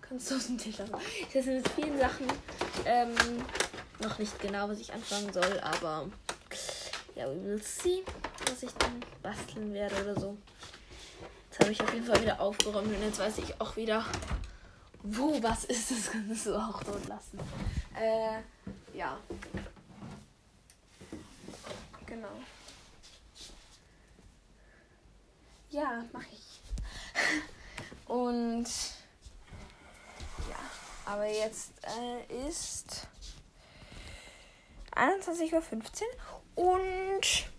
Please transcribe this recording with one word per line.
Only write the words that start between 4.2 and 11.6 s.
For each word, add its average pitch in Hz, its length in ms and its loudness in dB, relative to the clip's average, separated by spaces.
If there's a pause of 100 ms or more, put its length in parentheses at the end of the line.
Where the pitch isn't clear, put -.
genau, 202 300 0
was 208 120 -2
ich - 120 -10
anfangen 208 400 -2
soll, 185 280 4
aber 160 480 0 (1040)
ja, 117 120 -2
we 151 160 -2
will 208 200 0
see, 359 420 2 (460)
was 254 120 -6
ich 247 120 -6
dann 240 280 2 (200)
basteln 214 500 -4
werde 202 300 0
oder 202 180 0
so. 196 160 -4 (1120)
Jetzt - 100 0